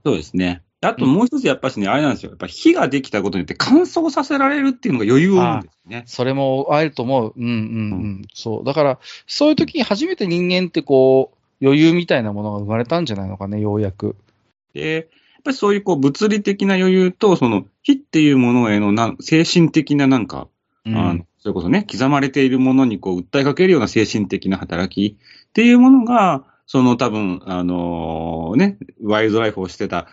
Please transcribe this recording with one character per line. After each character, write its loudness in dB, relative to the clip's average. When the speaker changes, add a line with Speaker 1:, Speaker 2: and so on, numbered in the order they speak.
Speaker 1:
そ 0
う 0
で -8
す -12
ね。 -2
あ 0
と -4
も 4
う 2
一 -4
つ -4
や 2
っ -6
ぱ -6
し -10
ね、 -2
Speaker 2:
う -2
ん。 2
Speaker 1:
あ 2
れ 0
な 0
ん -2
で -10
す -12
よ。 -14
や -20
っ -20
ぱ -10
火 2
が 0
で -2
き -18
た -2
こ -2
と -4
に -2
よ -6
っ -8
て -10
乾 4
燥 -2
さ -4
せ -4
ら 2
れ -2
る 0
っ 2
て -8
い 0
う 2
の -2
が 0
余 4
裕 2
を 4
生 2
む -4
ん -6
で -18
す -20
ね。 -14
Speaker 2:
あ -12
あ、 -18
そ -6
れ 0
も -2
あ 2
る -2
と -8
思 0
う。 -10
う -14
ん -6
う -4
ん -2
う -2
ん。 -2
Speaker 1:
う -
ん。 -8
Speaker 2:
そ -8
う。 -14
だ -2
か 0
ら、 0
そ -2
う 4
い 2
う 0
時 -2
に -2
初 -2
め -6
て -4
人 -2
間 0
っ -12
て -4
こ 2
う、 -10
余 4
裕 6
み -2
た 0
い -2
な -6
も -8
の -6
が -8
生 -8
ま -2
れ -2
た -2
ん -4
じ -6
ゃ -4
な -8
い -8
の -8
か -10
ね、 -6
よ -2
う -2
や -4
く。 -8
Speaker 1:
で、 -6
や -4
っ -12
ぱ -4
り -4
そ 0
う 2
い 0
う -6
こ -2
う、 0
物 0
理 0
的 -2
な 2
余 2
裕 2
と、 2
そ 0
の、 -2
火 2
っ 4
て -2
い 6
う 4
も 2
の 2
へ 2
の 2
な-、 0
精 2
神 4
的 0
な 2
な 4
ん -2
か、 -12
Speaker 2:
う -6
ん。 -2
Speaker 1:
あ 0
の、 -8
そ -6
れ -4
こ -4
そ -4
ね、 0
刻 -2
ま 2
れ -2
て 0
い 2
る 0
も 2
の 4
に -2
こ -4
う、 -6
訴 -2
え 0
か 0
け 2
る 4
よ 4
う 2
な 0
精 2
神 -4
的 -6
な -2
働 -6
き -4
っ -20
て 2
い 6
う 8
も 8
の 6
が、 0
そ 0
の 4
多 -2
分、 -4
あ -4
の -4
ー、 0
ね、 2
ワ 0
イ 2
ル 0
ド 0
ラ 0
イ -2
フ -8
を -8
し -16
て -6
た、 -6